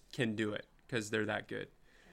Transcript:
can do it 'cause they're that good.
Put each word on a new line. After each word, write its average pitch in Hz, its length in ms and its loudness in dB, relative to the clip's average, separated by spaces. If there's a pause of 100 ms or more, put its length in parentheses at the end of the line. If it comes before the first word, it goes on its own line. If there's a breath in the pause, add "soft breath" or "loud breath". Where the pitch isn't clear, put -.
(120)
can 113 240 2
do 104 180 2
it - 120 -6 (220)
'cause 113 220 -2
they're 110 160 4
that 104 220 -2
good. 104 200 -6 (460 soft breath)